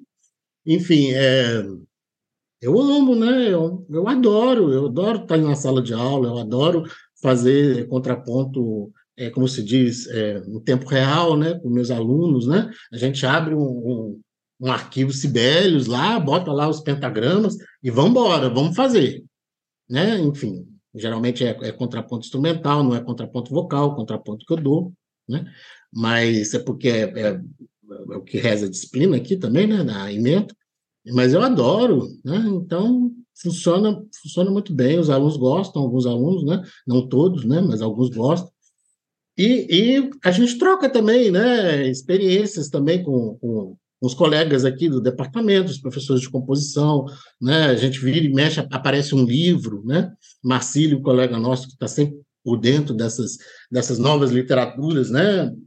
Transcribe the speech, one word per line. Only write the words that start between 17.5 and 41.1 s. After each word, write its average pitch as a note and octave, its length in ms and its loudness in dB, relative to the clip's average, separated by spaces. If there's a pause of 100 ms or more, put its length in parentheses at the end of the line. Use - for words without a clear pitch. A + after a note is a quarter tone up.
e B2+ 80 -4
vambora, E3 600 2
vamos C#3 260 0
fazer, A#3+ 480 2 (680)
né? F#3+ 300 0
Enfim, A#2+ 480 -4 (260)
geralmente A2+ 520 -4
é, A2 160 -2
é A2 100 -8
contraponto A#2 540 -8
instrumental, D3 580 0
não B2 100 2
é A#2+ 60 -2
contraponto A#2 540 -8
vocal, C#3+ 420 -2
contraponto A2 500 -10
que - 60 -4
eu E3 60 -2
dou, E3 340 -2 (380)
né? E3 200 -6 (420)
Mas A2+ 600 0
é B2+ 60 0
porque C3 300 -4
é, A2+ 140 0
é, G2+ 380 -4 (680)
é - 60 -10
o G2 40 -12
que - 160 -8
reza G#2 280 0
a F#2+ 40 -4
disciplina C3 460 -2
aqui F#3 220 -4
também, D#3 280 0
né? G#3+ 160 0
Na G#2 300 -6
ementa. B2+ 420 0 (580)
Mas B2+ 220 4
eu F3 80 4
adoro, G3 640 2 (160)
né? F#3 260 -2
Então, G#3+ 600 -2 (300)
funciona, F3+ 580 0 (220)
funciona F3+ 300 -2
muito G3 200 -2
bem, C#3 280 2
os D#3+ 100 2
alunos C#3+ 280 2
gostam, D3 440 0
alguns B2 240 0
alunos, C#3 380 0
né? E3+ 180 0 (240)
Não B2+ 220 0
todos, D3 380 2
né? C#3+ 160 2
Mas A#2+ 200 0
alguns A2+ 280 0
gostam. C#3 420 -2 (840)
E, A3 340 2
e B3+ 400 4 (140)
a F#3 60 2
gente A#3+ 300 2
troca F#4 280 2
também, A#3 440 4